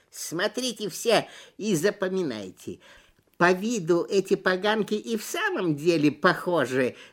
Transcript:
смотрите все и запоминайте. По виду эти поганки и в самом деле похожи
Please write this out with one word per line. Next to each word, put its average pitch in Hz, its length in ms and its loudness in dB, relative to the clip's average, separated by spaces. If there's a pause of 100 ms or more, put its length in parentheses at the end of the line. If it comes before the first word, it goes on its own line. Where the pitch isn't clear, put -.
(120)
смотрите 214 760 -4
все 202 380 2 (300)
и 208 180 0
запоминайте. 151 1040 -4 (560)
По 175 140 6
виду 180 560 0
эти 190 280 0
поганки 196 580 0
и 226 240 -4
в - 60 -10
самом 339 520 -2
деле 151 360 2
похожи 135 840 0 (180)